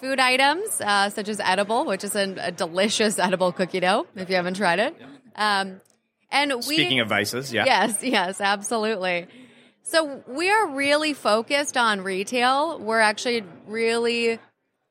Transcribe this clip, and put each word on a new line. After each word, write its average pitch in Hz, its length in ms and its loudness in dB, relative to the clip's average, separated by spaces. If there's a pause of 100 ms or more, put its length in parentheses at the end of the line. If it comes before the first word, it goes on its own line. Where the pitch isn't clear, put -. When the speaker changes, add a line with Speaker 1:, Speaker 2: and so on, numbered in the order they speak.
Speaker 1:
food 262 180 -2
items, 269 640 2
uh, 202 300 2
such 208 180 -8
as 208 120 -4
edible, 202 440 0
which 202 200 -4
is 196 120 -6
an, 196 220 -2
a 175 120 -6
delicious 196 680 0
<laughs> - 0 -
edible 180 340 2
cookie 185 280 -2
dough, 202 260 2 (100)
if 185 140 -8
you 185 60 2
haven't 180 180 -2
tried 180 240 2
it. 269 180 0 (400)
Um, 196 460 -2 (480)
and 285 240 0
we 240 80 -6
Speaker 2:
Speaking 269 380 2
of 110 80 0
vices, 113 440 -2
yeah. 107 140 2
Speaker 1:
Yes, 220 360 2
yes, 202 380 -2
absolutely. 202 840 -2 (560)
So 302 440 -2
we 311 240 -2
are 427 180 4
really 285 440 0
focused 254 640 0
on 220 240 2
retail. 247 760 0
We're 226 220 0
actually 220 440 0 (220)
really 226 720 0 (520)